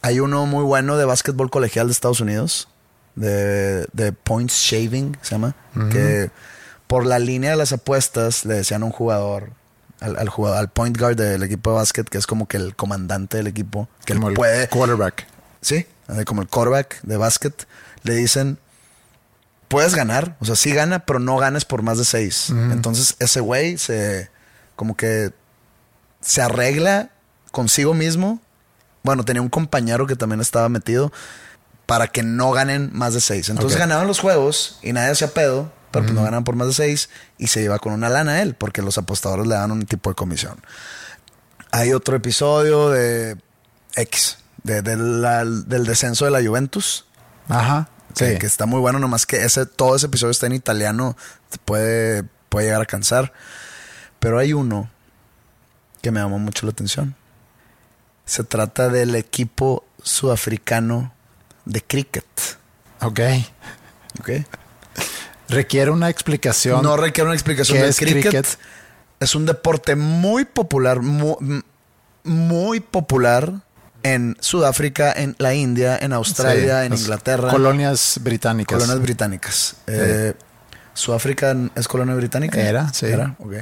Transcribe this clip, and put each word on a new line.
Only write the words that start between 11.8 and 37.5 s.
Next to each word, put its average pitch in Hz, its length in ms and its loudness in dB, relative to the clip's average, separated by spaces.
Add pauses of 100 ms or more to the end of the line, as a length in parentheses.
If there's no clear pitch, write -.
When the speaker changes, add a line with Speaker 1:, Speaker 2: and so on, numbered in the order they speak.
Speaker 1:
que - 100 -6
es 101 100 -4
como 110 180 -2
que - 120 -6
el 95 180 -6
comandante 98 600 -4
del 104 100 -2
equipo, 104 400 -6 (160)
que - 80 -4
él 113 80 2
Speaker 2:
Como 107 80 0
el 101 80 0
Speaker 1:
puede 120 320 2
Speaker 2:
quarterback. 117 580 0 (340)
Speaker 1:
Sí, 165 260 -2 (240)
eh, 107 140 -4
como 104 180 -2
el 90 60 -4
quarterback 127 540 0
de 107 140 -4
básquet, 113 500 -2 (380)
le 117 100 0
dicen, 135 440 0 (1080)
"Puedes 160 300 2
ganar, 143 420 0
o 117 60 -8
sea, 113 100 0
sí 147 180 2
gana, 165 280 2
pero 139 180 -2
no 127 200 0
ganes 135 260 0
por 120 180 -4
más 113 160 0
de 120 60 0
seis". 110 460 0
Speaker 2:
Ujú. 120 100 2 (100)
Speaker 1:
Entonces 117 480 0
ese 123 220 0
güey 135 380 0
se, 101 520 -4 (460)
como 110 200 -4
que 110 360 -2 (880)
se - 220 0
arregla 143 680 2 (420)
consigo 139 420 2
mismo. 165 460 0 (640)
Bueno, 131 200 0
tenía 123 160 0
un 123 80 0
compañero 131 600 0
que 135 80 -2
también 110 240 -2
estaba 117 280 2
metido 120 440 0 (720)
para 117 220 2
que 117 160 -4
no 123 260 0
ganen 135 420 0
más 117 220 -2
de 123 60 0
seis. 98 280 -2
Entonces 110 280 0
Speaker 2:
Ok. 165 40 2
Speaker 1:
ganaban 170 280 2
los 202 100 0
juegos 151 640 2
y 120 100 -4
nadie 123 200 2
hacía 151 200 0
pedo, 147 400 0 (200)
pero 110 120 0
pues 113 80 0
no 110 80 2
Speaker 2:
Ujú. 107 40 4
Speaker 1:
ganaban 113 200 0
por 123 120 -2
más 120 100 0
de 131 80 0
seis 147 340 0 (300)
y 117 80 -4
se 107 160 0